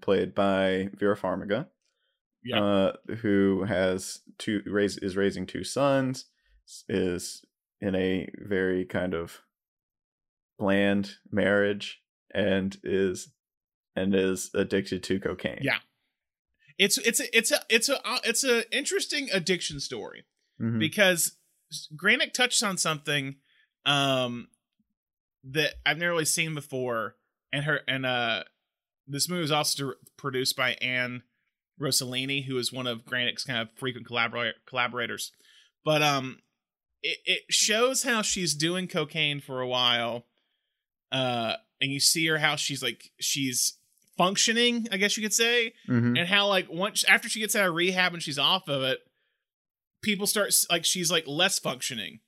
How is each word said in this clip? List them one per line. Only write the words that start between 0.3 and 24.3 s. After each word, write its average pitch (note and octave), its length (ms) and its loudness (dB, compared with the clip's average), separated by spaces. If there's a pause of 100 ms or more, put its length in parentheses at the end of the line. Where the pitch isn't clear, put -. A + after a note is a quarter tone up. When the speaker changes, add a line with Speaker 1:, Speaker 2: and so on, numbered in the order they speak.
Speaker 1:
by F#2+ 580 2
Vera G2+ 220 2
Farmiga, F#2+ 520 -2 (760)
Speaker 2:
Yeah. A2+ 180 0
Speaker 1:
uh, G2 320 4 (280)
who G2 420 4
has F#2+ 560 0 (180)
two, G#2 280 -2
raise-, G2+ 320 0
is F#2+ 180 -4
raising F#2+ 300 2
two - 180 -8
sons, C3+ 600 0 (640)
is F#2 560 -2 (340)
in G2 160 0
a F#2 340 0 (100)
very F#2 440 0
kind F2+ 300 -2
of E2+ 280 -8 (1160)
bland G2+ 560 2 (160)
marriage, G2+ 680 2 (340)
and F#2+ 480 0
is, F#2+ 480 0 (640)
and F#2+ 180 2
is F#2+ 400 2
addicted G2 500 0
to F#2+ 160 0
cocaine. - 420 -4
Speaker 2:
Yeah. B2 180 -2 (1000)
It's, G3 200 4
it's A#3 240 0
a, A3+ 160 0
it's A3+ 140 4
a, C#4+ 180 4
it's A#3 180 4
a, C#4 180 -2
uh, A#3+ 200 -2
it's A3+ 180 0
a A#3 320 0
interesting D4 560 -4
addiction E3+ 480 -2
story G2 460 -10 (340)
Speaker 1:
Mm-hmm. A2+ 200 -2
Speaker 2:
because F3+ 580 2 (580)
Granick A#3 380 0
touched B3 300 0
on F#3+ 140 -2
something, D3 580 -2 (500)
um, C3 600 0 (960)